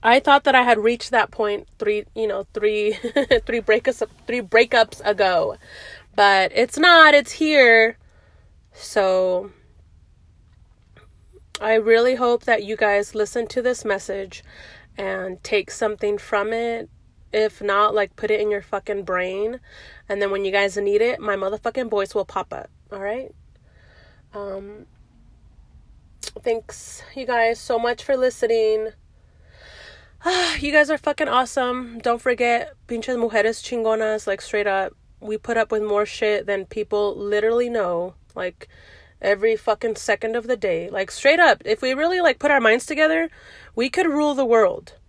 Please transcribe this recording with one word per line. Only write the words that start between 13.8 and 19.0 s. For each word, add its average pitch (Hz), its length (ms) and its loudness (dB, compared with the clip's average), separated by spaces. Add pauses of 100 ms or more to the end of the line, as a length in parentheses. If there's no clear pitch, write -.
message 196 600 -8 (540)
and 190 460 -8
take 202 260 -2
something 208 480 -4
from 214 360 -4
it. 233 360 -6 (420)
If 214 300 -2
not, 202 320 2
like, 208 220 -2
put 208 160 -4
it 214 80 0
in 208 100 -2
your 202 120 -2
fucking 202 420 -6